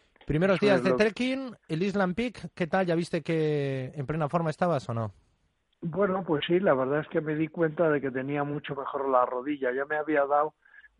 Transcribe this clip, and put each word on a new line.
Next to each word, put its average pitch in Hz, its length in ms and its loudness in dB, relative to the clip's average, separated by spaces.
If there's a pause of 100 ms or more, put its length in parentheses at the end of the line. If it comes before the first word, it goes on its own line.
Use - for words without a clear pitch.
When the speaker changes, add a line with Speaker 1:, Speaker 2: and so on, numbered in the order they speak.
(260)
Speaker 1:
Primeros 175 300 2
Speaker 2:
Eso 208 100 2
Speaker 1:
días 196 120 6
Speaker 2:
es - 60 0
Speaker 1:
de 190 60 4
Speaker 2:
lo - 60 4
Speaker 1:
trekking, 247 600 0 (120)
el 160 140 -2
Island 190 320 0
Peak, 226 400 -6
¿qué 180 120 -2
tal? 190 200 0
¿Ya 170 80 2
viste 170 280 -2
que 143 720 0
en 143 120 -6
plena 151 220 -2
forma 165 220 0
estabas 165 380 0
o 120 60 -4
no? 110 180 -4 (680)
Speaker 2:
Bueno, 185 440 0
pues 156 220 0
sí, 175 140 4
la 180 140 4
verdad 131 260 0
es 143 80 -8
que 170 120 0
me 156 140 -4
di 156 140 -2
cuenta 160 420 0
de 147 100 2
que 135 120 -4
tenía 139 320 -2
mucho 147 320 -6
mejor 135 320 -6
la 123 180 4
rodilla. 127 460 -4
Ya 135 120 -2
me 151 120 -4
había 151 300 2
dado, 147 280 2 (460)